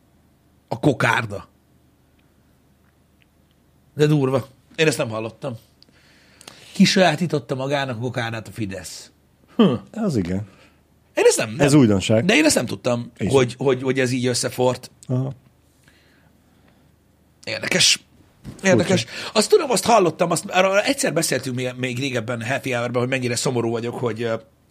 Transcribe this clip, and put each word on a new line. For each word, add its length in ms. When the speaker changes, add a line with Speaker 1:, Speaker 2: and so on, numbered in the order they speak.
Speaker 1:
A 120
kokárda. 680
De 120
durva. 400
Én 100
ezt 120
nem 100
hallottam. 480
Kisajátította 840
magának 420
a 40
kokárdát 480
a 20
Fidesz. 600
Hm. 160
Speaker 2:
Az 240
igen. 300
Speaker 1:
Én 120
ezt 120
nem, 120
nem. 160
Speaker 2:
Ez 80
újdonság. 500
Speaker 1:
De 100
én 100
ezt 100
nem 120
tudtam, 340
Speaker 2:
Én 280
sem. 80
Speaker 1:
hogy, 220
hogy, 240
hogy 180
ez 100
így 160
összefort. 640
Speaker 2:
Aha. 240
Speaker 1:
Érdekes. 600
Érdekes. 400
Speaker 2:
Furcsa. 300
Speaker 1:
Azt 180
tudom, 200
azt 140
hallottam, 460
azt, 140
arról 360
egyszer 320
beszéltünk 440
még, 200
még 220
régebben 480
Happy 260
Hour-ben, 280
hogy 100
mennyire 260
szomorú 340
vagyok, 240
hogy, 280
ö, 120